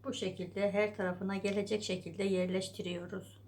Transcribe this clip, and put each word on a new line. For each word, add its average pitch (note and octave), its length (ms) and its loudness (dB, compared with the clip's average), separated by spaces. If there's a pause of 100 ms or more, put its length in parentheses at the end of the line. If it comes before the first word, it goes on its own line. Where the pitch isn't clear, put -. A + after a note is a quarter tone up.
Bu C4 80 -4
şekilde F#3+ 600 -2
her G#3 240 4
tarafına F#3+ 400 0
gelecek G3+ 460 2
şekilde F3+ 420 -2
yerleştiriyoruz. F3+ 1200 0